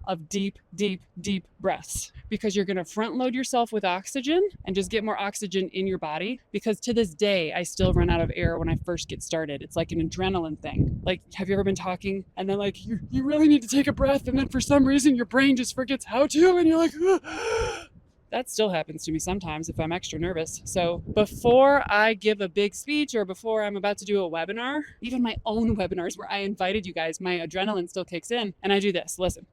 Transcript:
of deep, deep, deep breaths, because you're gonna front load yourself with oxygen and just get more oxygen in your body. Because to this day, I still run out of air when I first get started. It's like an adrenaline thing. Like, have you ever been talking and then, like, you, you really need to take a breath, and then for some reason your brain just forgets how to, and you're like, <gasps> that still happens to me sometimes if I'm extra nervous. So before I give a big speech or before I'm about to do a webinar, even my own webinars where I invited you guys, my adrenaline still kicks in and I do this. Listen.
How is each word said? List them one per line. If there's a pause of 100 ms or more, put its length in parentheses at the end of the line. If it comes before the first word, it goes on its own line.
of
deep, (140)
deep, (180)
deep (120)
breaths, (180)
because
you're
gonna
front
load
yourself
with
oxygen (180)
and
just
get
more
oxygen
in
your
body. (120)
Because
to
this
day,
I
still
run
out
of
air
when
I (100)
first
get
started.
It's
like
an
adrenaline
thing.
Like, (140)
have
you
ever
been
talking (120)
and
then,
like,
you, (100)
you
really
need
to
take
a
breath,
and
then
for
some
reason
your
brain
just
forgets
how
to,
and
you're
like,
<gasps> (460)
that
still
happens
to
me
sometimes
if
I'm
extra
nervous.
So (160)
before
I
give
a
big
speech
or
before
I'm
about
to
do
a
webinar, (180)
even
my
own
webinars
where
I
invited
you
guys,
my
adrenaline
still
kicks
in
and
I
do
this.
Listen.